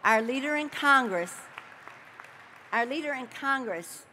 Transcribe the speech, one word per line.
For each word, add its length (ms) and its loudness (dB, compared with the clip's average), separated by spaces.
Our 180 6
leader 320 -2
in 140 -4
Congress, 640 2
our 160 2
leader 280 -4
in 120 -8
Congress 880 -4